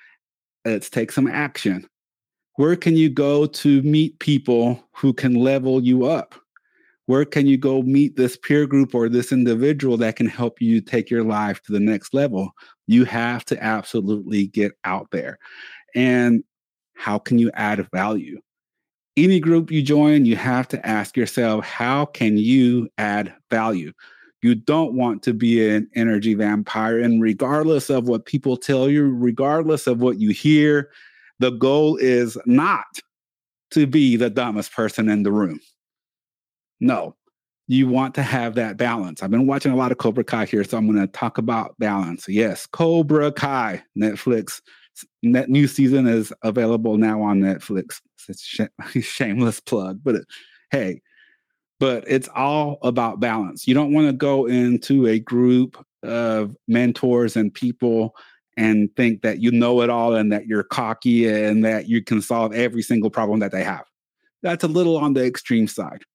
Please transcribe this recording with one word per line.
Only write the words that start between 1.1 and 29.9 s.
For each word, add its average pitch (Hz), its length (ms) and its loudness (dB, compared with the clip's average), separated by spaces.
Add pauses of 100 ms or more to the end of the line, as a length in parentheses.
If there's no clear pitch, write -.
some 139 160 0
action. 131 600 -4 (680)
Where 160 200 2
can 170 200 0
you 160 140 4
go 143 360 2
to 143 360 2
meet 151 380 0
people 120 640 0 (100)
who 131 200 0
can 123 220 0
level 131 480 2
you 123 220 2
up? 147 300 -4 (720)
Where 139 200 2
can 143 220 0
you 135 100 6
go 135 240 0
meet 139 340 4
this 127 220 0
peer 147 280 2
group 139 300 0
or 117 140 2
this 120 240 0
individual 127 640 2
that 113 180 0
can 117 120 -2
help 117 340 -4
you 113 180 2
take 107 300 -2
your 117 140 0
life 104 400 -4
to 104 100 -8
the 101 60 0
next 104 340 -2
level? 113 380 -2 (360)
You 120 180 6
have 117 400 -4
to - 160 -6
absolutely 104 840 -4
get 104 240 -2 (140)
out 95 260 -6
there. - 260 -8 (560)
And 123 500 2 (520)
how 107 240 -6
can 120 200 0
you 117 160 2
add 107 380 -4
value? 95 460 -4 (800)
Any 180 220 4
group 165 300 2
you 160 140 0
join, 147 420 4
you 113 120 2
have 127 320 -2
to - 180 -8
ask 107 300 -4
yourself, 110 480 -2
"How 135 400 -2
can 107 320 0
you 120 500 4 (100)
add 104 360 -4 (180)
value?" 110 400 -2 (500)
You 120 140 4
don't 147 400 -2
want 120 280 -2
to 123 100 -2
be 113 360 2
an 107 260 0
energy 113 380 0
vampire. 107 640 -2
And 117 220 2
regardless 139 680 0
of 123 180 0
what 113 180 -2
people 135 320 -2
tell 135 320 0
you, 147 200 2
regardless 135 800 0
of 120 140 0